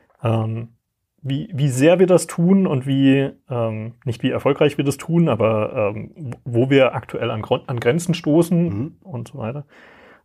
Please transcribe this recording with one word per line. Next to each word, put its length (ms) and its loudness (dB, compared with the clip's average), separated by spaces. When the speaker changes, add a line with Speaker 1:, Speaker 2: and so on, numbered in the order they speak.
Speaker 1:
ähm, 460 -2
wie, 320 -6
wie 140 0
sehr 320 4
wir 80 4
das 200 4
tun 380 2
und 220 -2
wie, 420 2
ähm, 440 -6
nicht 180 -4
wie 80 0
erfolgreich 460 0
wir 80 -2
das 120 0
tun, 320 0
aber, 640 0
ähm, 380 -12
wo 240 0
wir 260 4
aktuell 340 -6
an 140 -6
Gron-, 240 -2
an 120 -6
Grenzen 360 0
stoßen 540 0
Speaker 2:
Mhm. 340 -8
Speaker 1:
und 240 -12
so 100 -18
weiter. 280 -10